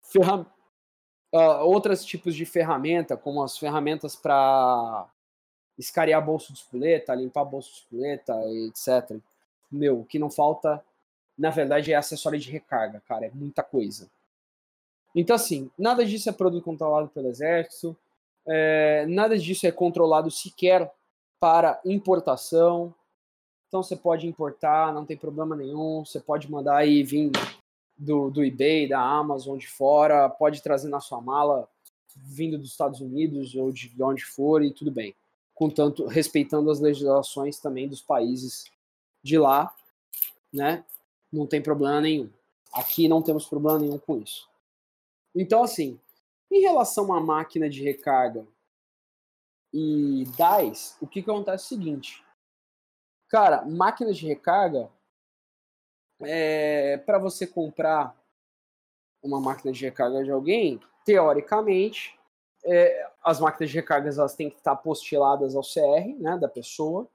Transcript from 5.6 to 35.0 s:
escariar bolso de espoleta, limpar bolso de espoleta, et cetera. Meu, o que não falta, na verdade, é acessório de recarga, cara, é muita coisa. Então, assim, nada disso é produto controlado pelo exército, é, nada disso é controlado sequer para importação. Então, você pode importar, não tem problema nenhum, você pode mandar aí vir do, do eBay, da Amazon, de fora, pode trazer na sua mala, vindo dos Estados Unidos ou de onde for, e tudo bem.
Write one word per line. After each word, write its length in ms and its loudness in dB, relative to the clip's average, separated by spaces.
escariar 480 2
bolso 300 -4
de 60 -20
espoleta, 560 -2
limpar 300 -4
bolso 260 -12
de 60 -20
espoleta, 680 -6
et 320 -8
cetera. 420 -2
Meu, 300 0
o 40 -14
que 140 -6
não 100 -2
falta, 560 0
na 140 0
verdade, 420 0
é 40 4
acessório 440 -2
de 120 -14
recarga, 560 -6
cara, 180 -6
é 60 -10
muita 320 -8
coisa. 440 -4
Então, 200 4
assim, 400 -4
nada 300 2
disso 240 -4
é 20 -4
produto 320 0
controlado 460 -2
pelo 180 -8
exército, 680 -4
é, 640 2
nada 280 2
disso 300 -2
é 60 4
controlado 580 2
sequer 640 0
para 440 4
importação. 1120 2
Então, 140 -4
você 140 -6
pode 320 0
importar, 680 0
não 140 -8
tem 100 -8
problema 380 -6
nenhum, 500 -6
você 140 -10
pode 320 -6
mandar 260 0
aí 240 6
vir 300 0
do, 320 -2
do 140 0
eBay, 440 2
da 140 -2
Amazon, 560 -2
de 100 -14
fora, 640 4
pode 320 0
trazer 260 -2
na 120 -6
sua 200 -12
mala, 480 0
vindo 440 -6
dos 100 -14
Estados 320 -4
Unidos 540 -4
ou 160 -2
de 200 -12
onde 200 -2
for, 400 2
e 80 0
tudo 200 -6
bem. 240 -8